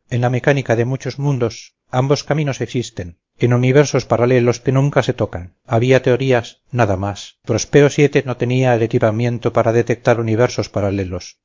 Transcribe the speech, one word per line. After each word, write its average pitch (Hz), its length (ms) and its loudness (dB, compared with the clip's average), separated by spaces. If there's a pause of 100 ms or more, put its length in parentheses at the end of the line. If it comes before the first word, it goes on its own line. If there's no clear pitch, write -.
En 123 100 -2
la 123 100 0
mecánica 127 460 0
de 117 80 2
muchos 131 340 -6
mundos, 135 600 -4 (120)
ambos 135 360 0
caminos 143 340 -4
existen, 107 600 -8 (200)
en 120 140 2
universos 131 520 2
paralelos 120 540 2
que 131 140 -2
nunca 139 280 2
se 127 120 -2
tocan. 90 420 -6 (100)
Había 123 380 2
teorías, 127 680 0
nada 107 280 0
más. 101 460 -8
Prospero 139 460 2
siete 143 360 2
no 127 100 -6
tenía 127 400 0
el 113 80 2
equipamiento 117 680 -2
para 117 180 2
detectar 117 480 0
universos 113 500 -2
paralelos. 98 760 -6